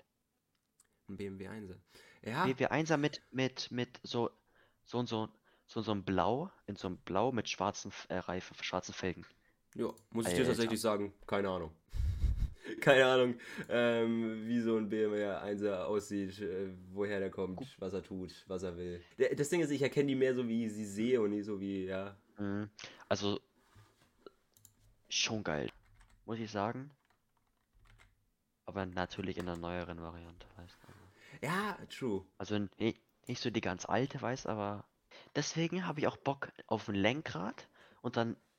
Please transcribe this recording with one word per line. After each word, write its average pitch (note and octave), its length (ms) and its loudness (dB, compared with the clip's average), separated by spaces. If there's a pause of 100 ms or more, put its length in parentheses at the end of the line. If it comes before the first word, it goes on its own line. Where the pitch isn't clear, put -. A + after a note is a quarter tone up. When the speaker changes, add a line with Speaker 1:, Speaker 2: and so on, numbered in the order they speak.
(1080)
Speaker 1:
Ein G2 80 -10
B G2 100 -6
M F#2+ 120 -8
W F#2+ 100 -10
einser. G2+ 280 -10 (460)
Ja. D3 220 0
Speaker 2:
B C3+ 80 4
M B2+ 60 -2
W C3 80 4
einser D#3 300 4
mit, D3 340 0
mit, B2+ 400 0
mit A#2+ 320 -4
so, A#2+ 280 0 (540)
so - 140 -2
und B2 100 0
so, A2 200 0 (380)
so - 140 -4
und G#2+ 60 -4
so A2 60 2
ein G2 120 0
Blau, G2 460 4 (160)
in G2+ 100 -6
so F#2+ 120 -6
einem F2+ 100 -4
Blau G2+ 340 2
mit A2 160 0
schwarzen - 420 -2
F-, - 180 -12
äh, F2+ 100 -2
Reifen, F2+ 440 -6
schwarzen - 300 -4
Felgen. F2+ 320 -4 (520)
Speaker 1:
Ja, A#2 160 -2 (180)
muss A2+ 160 -2
ich F2 60 2
dir G#2+ 80 4
Speaker 2:
Alter. B2+ 100 4
Speaker 1:
tatsächlich A2+ 300 2
sagen, G2+ 320 0 (140)
keine G2 240 2
Ahnung. F2 200 -2 (220)
<laughs> - 880 0
Keine C3 260 8
Ahnung, B2+ 320 6 (300)
ähm, A2+ 800 2
wie A#2+ 120 2
so A2+ 160 4
ein G#2+ 120 2
B G#2+ 160 2
M G#2 80 2
W G#2 120 2
einser G2+ 640 0
aussieht, G2+ 540 -2
äh, F#2+ 280 -2 (240)
woher G2+ 280 0
der F#2+ 100 0
kommt, F#2 280 -4
Speaker 2:
Gut. - 100 -8 (100)
Speaker 1:
was F#2+ 140 -4
er F#2+ 100 -2
tut, F#2 460 -8
was F#2+ 160 -4
er F2 120 -4
will. F2 240 -6 (180)
Der, C3 180 4
das C#3+ 140 2
Ding F3 100 4
ist, D3+ 100 2
ich C#3+ 120 2
erkenne C#3 260 4
die C#3 80 4
mehr C3 180 6
so, B2 140 2
wie A2+ 180 2
ich G#2+ 60 -2
sie G#2+ 120 -4
sehe A2 380 4
und G#2 80 4
nicht G#2 140 0
so G2+ 160 -4
wie, G2 240 -2
ja. F#2+ 320 -4 (220)
Speaker 2:
Mhm. G2+ 300 -2 (400)
Also, G2+ 320 0 (1700)
schon G#2+ 360 -2
geil, D2 260 0 (540)
muss A2+ 160 -6
ich G#2+ 100 -6
sagen. A#2+ 400 -2 (1800)
Aber F#2+ 180 -2
natürlich F#2 540 -4
in F2+ 80 -6
der E2+ 100 -2
neueren F2 460 -6
Variante, E2+ 440 -14 (100)
weißt F2 260 -20
du. - 640 -14
Speaker 1:
Ja, F#3+ 320 -2 (100)
true. G2+ 360 -2 (140)
Speaker 2:
Also G#2 200 -2 (200)
ni-, A2 220 -2 (260)
nicht B2 140 -6
so A#2+ 100 -2
die G#2+ 100 0
ganz F2+ 260 -4
alte, B2+ 340 0
weißt, A#2 260 -4
aber G#2 380 -4 (500)
deswegen E3 520 0
hab D#3 120 -4
ich B2+ 100 2
auch - 80 -2
Bock - 340 -2 (160)
auf A2 220 0
ein G#2 80 0
Lenkrad D3 720 0 (340)
und A#2+ 140 -4
dann A#2 200 2 (220)